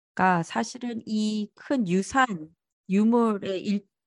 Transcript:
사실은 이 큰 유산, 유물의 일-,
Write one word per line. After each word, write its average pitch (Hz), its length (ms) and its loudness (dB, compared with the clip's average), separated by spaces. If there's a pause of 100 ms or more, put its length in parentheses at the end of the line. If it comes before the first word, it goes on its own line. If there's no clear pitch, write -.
(440)
사실은 233 640 -6
이 214 500 -2
큰 254 320 -2
유산, 196 380 2 (640)
유물의 208 720 2
일-, 202 260 -4 (200)